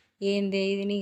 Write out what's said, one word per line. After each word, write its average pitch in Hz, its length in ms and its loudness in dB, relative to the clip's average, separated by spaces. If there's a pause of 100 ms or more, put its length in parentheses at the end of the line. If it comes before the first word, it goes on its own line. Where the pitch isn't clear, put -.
(200)
"ఏంది 196 440 0
ఇది 196 200 0
నీ 202 180 -2